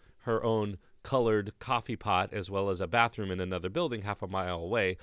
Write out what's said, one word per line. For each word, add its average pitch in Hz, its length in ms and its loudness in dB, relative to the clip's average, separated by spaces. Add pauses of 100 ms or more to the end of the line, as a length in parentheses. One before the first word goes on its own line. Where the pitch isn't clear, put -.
(200)
her 113 240 0
own 107 340 0 (260)
colored 110 560 2
coffee 120 360 -2
pot 98 380 2
as 98 180 -6
well 98 180 0
as 92 120 -2
a 90 60 0
bathroom 110 440 2
in 92 80 -2
another 92 300 -2
building 123 320 -2
half 101 200 -6
a 101 60 -6
mile 90 320 -2
away, 92 440 0